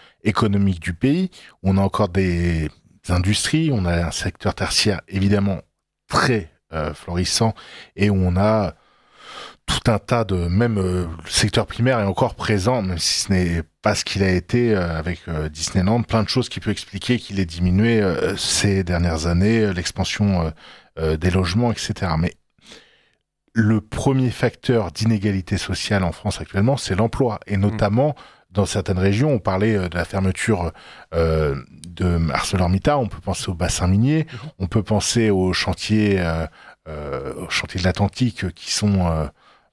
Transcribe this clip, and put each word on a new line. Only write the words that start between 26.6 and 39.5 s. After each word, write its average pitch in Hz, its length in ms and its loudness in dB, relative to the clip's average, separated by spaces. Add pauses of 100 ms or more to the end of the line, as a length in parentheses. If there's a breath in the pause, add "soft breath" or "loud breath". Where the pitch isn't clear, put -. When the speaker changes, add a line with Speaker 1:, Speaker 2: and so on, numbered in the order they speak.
Speaker 1:
c'est - 180 -4
l'emploi, 110 520 0
et 101 100 -2
Speaker 2:
Mm. 95 40 2
Speaker 1:
notamment 110 540 2 (380 loud breath)
dans 98 140 2
certaines 95 320 -2
régions, 101 320 2
on 123 80 2
parlait, 101 380 0
euh, 90 120 -2
de 82 80 -8
la 85 80 -2
fermeture, 95 680 0 (420 loud breath)
euh, 78 400 2 (320)
de 87 320 0 (140)
ArcelorMittal, 92 640 0
on 123 100 0
peut - 140 -10
penser - 280 -6
au 92 60 -2
bassin 87 320 -2
minier, 131 460 2
Speaker 2:
Mhm. 131 260 -14
Speaker 1:
on 92 80 -4
peut 104 160 0
penser 110 480 2
aux 92 220 2
chantiers, 101 680 0
euh, 82 280 -2 (420 loud breath)
euh, 69 460 -8 (100)
aux 82 60 -10
chantiers - 280 -4
de 87 60 -2
l'Atlantique, 101 600 0
euh, 90 60 -2
qui - 220 -10
sont, 98 340 2
euh, 80 200 0 (460 soft breath)